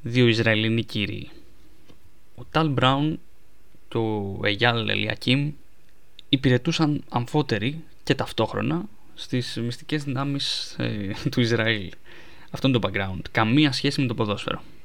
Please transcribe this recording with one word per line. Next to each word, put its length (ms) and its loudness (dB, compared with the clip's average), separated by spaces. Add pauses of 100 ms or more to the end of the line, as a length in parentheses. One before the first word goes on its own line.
δύο 260 6
Ισραηλινοί 560 4
κύριοι. 460 -4 (1040)
Ο 160 -10
Ταλ 180 4
Μπράουν 500 4 (680)
και 100 -4
ο 460 -2
Αιγιάλ 460 2
Ελιακίμ 640 2 (800)
υπηρετούσαν 800 4
αμφότεροι 760 0 (200)
και 120 2
ταυτόχρονα 680 0 (300)
στις 480 -4
μυστικές 400 -4
δυνάμεις, 760 -4
ε, 360 -2 (180)
του 100 2
Ισραήλ. 500 2 (600)
Αυτό 160 0
είναι 120 6
το 120 0
background. 300 -2 (100)
Καμία 400 6
σχέση 300 0
με 60 2
το 60 0
ποδόσφαιρο. 480 0 (240)